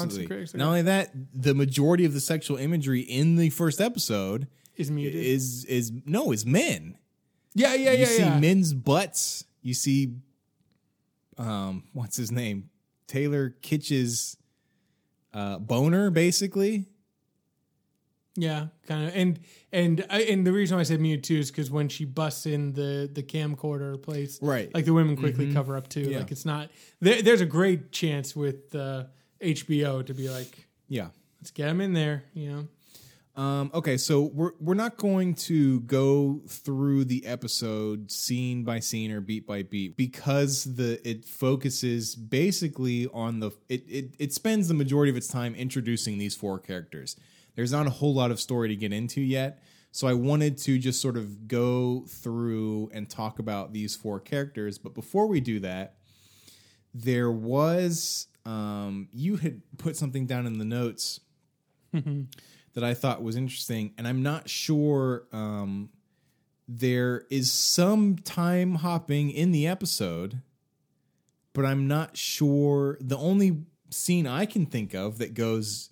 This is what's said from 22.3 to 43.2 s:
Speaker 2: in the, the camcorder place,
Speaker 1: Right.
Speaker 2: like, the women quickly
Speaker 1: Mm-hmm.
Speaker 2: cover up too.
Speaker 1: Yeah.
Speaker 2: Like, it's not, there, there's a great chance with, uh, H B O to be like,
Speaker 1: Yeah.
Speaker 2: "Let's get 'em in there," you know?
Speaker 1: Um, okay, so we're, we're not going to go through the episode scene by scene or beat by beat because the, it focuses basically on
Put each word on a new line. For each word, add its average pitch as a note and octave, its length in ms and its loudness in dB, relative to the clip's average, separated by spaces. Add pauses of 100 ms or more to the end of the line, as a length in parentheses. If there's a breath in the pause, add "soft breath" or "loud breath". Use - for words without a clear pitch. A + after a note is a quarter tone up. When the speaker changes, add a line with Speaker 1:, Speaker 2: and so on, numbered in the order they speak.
Speaker 2:
in D3 260 -2
the, C#3+ 380 -2
the C#3+ 100 -8
camcorder C#3+ 800 -4
place, C#3+ 400 -8
Speaker 1:
Right. C3+ 320 0
Speaker 2:
like, D#3+ 120 0
the E3 80 6
women D#3+ 220 6
quickly C3+ 300 0
Speaker 1:
Mm-hmm. C#3+ 80 0
Speaker 2:
cover C3+ 240 0
up C3 100 -10
too. - 140 -6
Speaker 1:
Yeah. C#3 180 -2
Speaker 2:
Like, - 120 -6
it's C#3 140 -8
not, D3+ 260 -4 (280 loud breath)
there, A3 220 6
there's A3 200 8
a F3+ 40 2
great E3 460 2
chance C#3+ 440 -2
with, C#3 380 -4
uh, C3+ 320 -6 (340 soft breath)
H D#3+ 280 -2
B D3 180 2
O C3+ 160 0
to C3 140 -8
be C3 140 -6
like, B2+ 380 -12 (200)
Speaker 1:
Yeah. A2 220 -6 (320)
Speaker 2:
"Let's - 100 -18
get D3 180 -4
'em E3+ 120 0
in G3 120 -2
there," D3+ 300 0 (100)
you D3+ 160 -8
know? D3 180 -8 (760 soft breath)
Speaker 1:
Um, C#3 320 -2
okay, D#3 240 0
so C#3+ 260 2
we're, D#3 360 -2
we're D#3 160 0
not A3+ 220 -2
going F#3+ 380 2
to C3+ 460 4
go C#3 640 2
through C#3 580 0
the B2+ 200 -2
episode G#2+ 840 -4
scene B2 520 -2
by A#2 160 -2
scene A2 320 -4
or G#2+ 100 -4
beat A2 240 -6
by G2+ 180 -4
beat F#2+ 340 -6
because C#3 680 0 (120)
the, A#2+ 320 0
it A2+ 180 -8
focuses B2+ 880 -2
basically B2+ 1000 0
on A2+ 280 -4